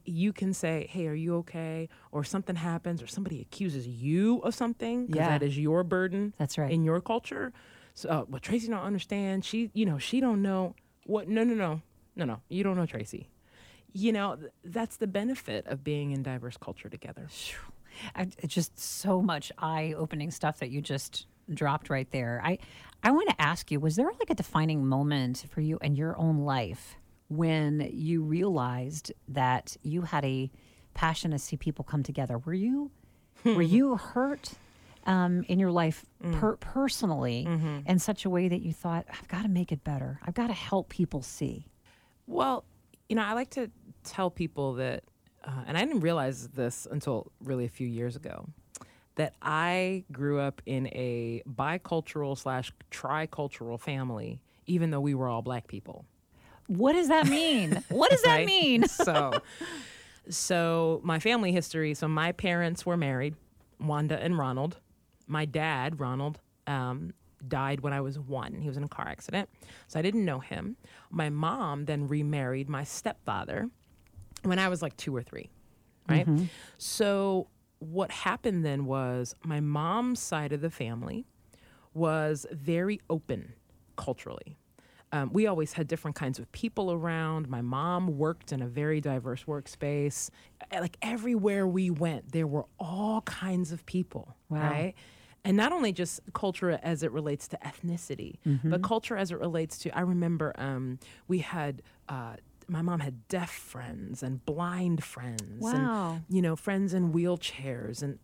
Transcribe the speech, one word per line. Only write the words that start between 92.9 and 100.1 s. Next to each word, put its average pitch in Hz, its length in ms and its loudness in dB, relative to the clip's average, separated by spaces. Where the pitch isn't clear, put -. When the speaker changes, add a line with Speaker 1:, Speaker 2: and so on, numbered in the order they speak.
Speaker 1:
kinds 180 500 -2
of 165 140 -8
people, - 500 -4
Speaker 2:
Wow. 151 120 0
Speaker 1:
right? 156 340 0
And 196 100 6
not 226 160 6
only 262 220 2
just 175 260 -4
culture 180 500 0
as 156 200 0
it 151 80 0
relates 143 380 -4
to - 80 -8
ethnicity, - 880 -8
Speaker 2:
Mm-hmm. 143 260 2
Speaker 1:
but 180 120 2
culture 220 320 0
as 190 160 0
it 170 80 -6
relates 160 400 -2
to, - 160 -4
I 175 60 0
remember, 170 560 2